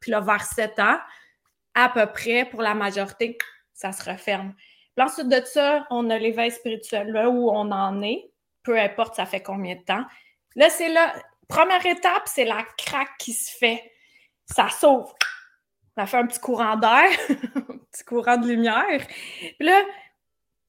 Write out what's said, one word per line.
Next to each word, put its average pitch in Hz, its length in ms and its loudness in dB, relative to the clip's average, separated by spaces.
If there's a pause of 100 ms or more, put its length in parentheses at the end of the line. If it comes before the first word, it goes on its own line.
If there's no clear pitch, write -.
Puis 233 100 -6
là, 214 80 2
vers 202 240 0
sept 220 360 -4
ans, 226 180 4 (800)
à 247 120 6
peu 240 200 2
près, 233 360 -2
pour 247 180 -8
la 214 120 0
majorité, 202 640 -4 (360)
ça 190 200 -8
se - 160 -12
referme. 196 440 -6 (420)
Puis 254 100 2
ensuite 262 240 -4
de 254 160 4
ça, 294 440 0
on 240 200 -2
a 226 100 0
l'éveil 233 320 -2
spirituel, 220 600 -6
là 220 180 2
où 240 200 2
on 208 220 0
en 196 300 -2
est, 233 300 -6 (320)
peu 233 140 0
importe 208 380 0
ça 190 100 -4
fait 190 160 -6
combien 190 340 -8
de 180 80 -18
temps. 202 200 -2 (520)
Là, 302 140 8
c'est 330 200 -2
là, 320 240 4 (360)
première 359 360 2
étape, 359 420 0
c'est 247 180 0
la 220 180 -2 (140)
craque - 420 -6
qui 233 140 -8
se - 240 -8
fait. 233 340 -2 (540)
Ça 208 240 2
s'ouvre. 269 480 4 (800)
Ça 202 80 -2
fait 247 120 -2
un 240 100 2
petit - 120 -10
courant 226 380 -2
d'air, 240 320 6 (100)
<laughs> - 100 -4 (260)
un - 220 -8 (140)
petit - 140 -16
courant 240 320 0
de 240 100 0
lumière. 240 580 2 (340)
Puis 320 280 -4
là, 381 140 8 (880)